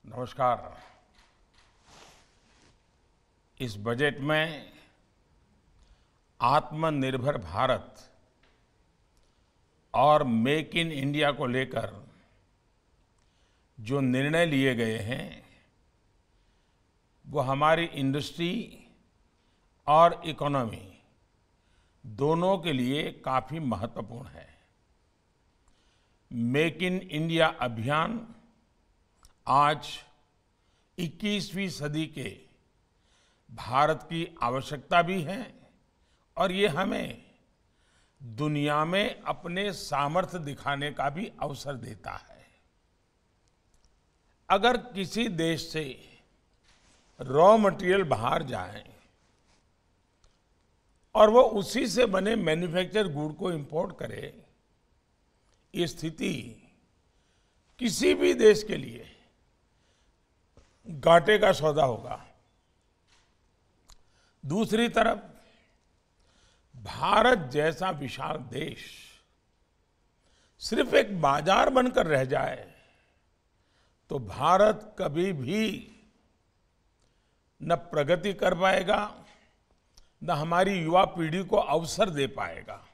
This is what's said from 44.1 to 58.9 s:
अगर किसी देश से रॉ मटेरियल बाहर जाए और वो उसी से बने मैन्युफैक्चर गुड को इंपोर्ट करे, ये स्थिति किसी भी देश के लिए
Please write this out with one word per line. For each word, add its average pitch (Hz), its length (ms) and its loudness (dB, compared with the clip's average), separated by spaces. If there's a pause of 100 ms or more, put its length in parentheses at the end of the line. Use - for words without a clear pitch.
अगर 220 260 4
किसी 196 520 -4
देश 165 400 -2
से 156 180 -6 (1300)
रॉ 151 360 8
मटेरियल 190 480 2
बाहर 135 380 -2
जाए 107 520 -10 (2250)
और 214 160 8
वो 240 120 10
उसी 226 460 0
से 226 180 2
बने 196 300 0
मैन्युफैक्चर 180 760 -2
गुड 151 240 -6
को 180 160 -4
इंपोर्ट 156 460 -6
करे, - 480 -12 (1300)
ये 170 120 0
स्थिति 165 460 -6 (1500)
किसी 247 360 2
भी 285 200 2
देश 214 280 6
के 185 140 -6
लिए 120 380 -12 (1700)